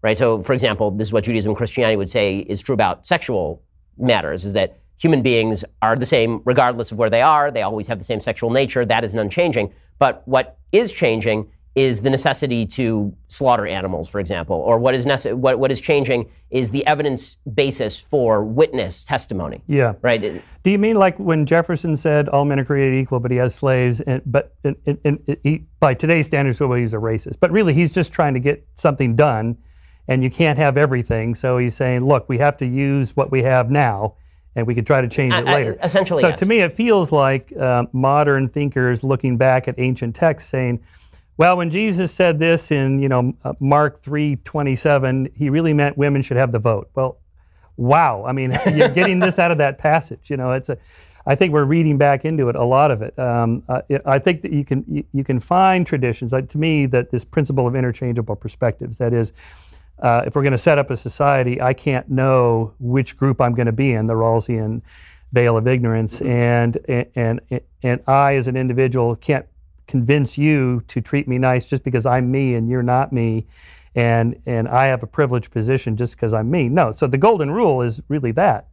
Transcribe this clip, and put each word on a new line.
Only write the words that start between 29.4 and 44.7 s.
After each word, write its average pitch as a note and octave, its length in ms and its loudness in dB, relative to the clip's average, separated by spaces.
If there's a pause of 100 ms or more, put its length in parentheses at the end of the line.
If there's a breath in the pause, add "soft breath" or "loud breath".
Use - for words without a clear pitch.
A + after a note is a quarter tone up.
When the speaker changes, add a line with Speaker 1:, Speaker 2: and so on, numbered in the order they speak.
Speaker 2:
and C3 140 2
you C3 60 0
can't D3+ 300 0
have C#3+ 160 2
everything. A#2+ 600 0
So B2+ 220 0
he's B2 180 0
saying, B2+ 280 0
"Look, C3+ 240 2
we B2+ 120 -2
have C#3+ 180 0
to C3+ 80 -6
use C#3 500 -2
what C#3 160 -2
we C3 120 0
have B2+ 280 2
now, A2 440 0 (420)
and A#2 100 -2
we A#2 80 -2
can A#2 80 -2
try C#3 160 2
to B2 80 0
change B2+ 260 0
it D#3+ 140 0
Speaker 1:
Uh, - 40 2
uh, - 20 4
Speaker 2:
later." A#2+ 280 0
Speaker 1:
essentially, F3+ 400 0
Speaker 2:
So F#3 80 4
Speaker 1:
yes. D3+ 100 -4
Speaker 2:
to F#3 60 0
me, A3+ 140 2
it F3 140 2
feels G#3 400 2
like, C3+ 440 0
uh, B2 360 0
modern C3+ 560 2
thinkers B2+ 560 -2
looking C3 320 0
back C3 320 2
at B2+ 80 -8
ancient B2 380 -4
texts - 340 -2
saying, B2 320 -2 (560 soft breath)
"Well, F3+ 200 4
when E3+ 140 -2
Jesus F#3 420 -2
said E3+ 260 2
this E3 320 2
in, C3+ 280 2
you C#3 100 0
know, B2+ 240 2 (100)
uh, - 160 -6
Mark C#3+ 440 2
three D3 400 -2
twenty-seven, C3+ 920 0